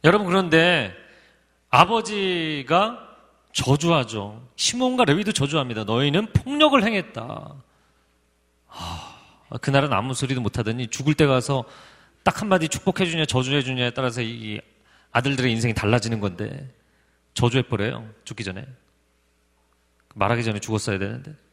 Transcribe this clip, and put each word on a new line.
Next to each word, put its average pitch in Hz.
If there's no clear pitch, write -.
여러분, 190
그런데 165
아버지가 185
저주하죠. 123
시몬과 254
레위도 190
저주합니다. 135
"너희는 143
폭력을 285
행했다." 156
하, -
그날은 139
아무 117
소리도 127
못하더니 113
죽을 147
때 156
가서 131
딱 -
한마디 185
축복해주냐 170
저주해주냐에 127
따라서 123
이 113
아들들의 127
인생이 113
달라지는 110
건데 107
저주해버려요. 117
죽기 113
전에. 95
말하기 110
전에 107
죽었어야 104
되는데. 127